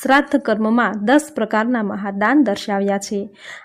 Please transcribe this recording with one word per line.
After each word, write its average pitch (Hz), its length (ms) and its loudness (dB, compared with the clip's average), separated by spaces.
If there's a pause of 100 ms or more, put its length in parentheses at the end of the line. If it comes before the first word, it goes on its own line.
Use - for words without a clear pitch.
શ્રાદ્ધ 277 380 2
કર્મમાં 220 540 0 (120)
દસ 285 300 2
પ્રકારના 220 480 0
મહાદાન 208 600 0
દર્શાવ્યા 202 540 0
છે. 202 320 -8 (360)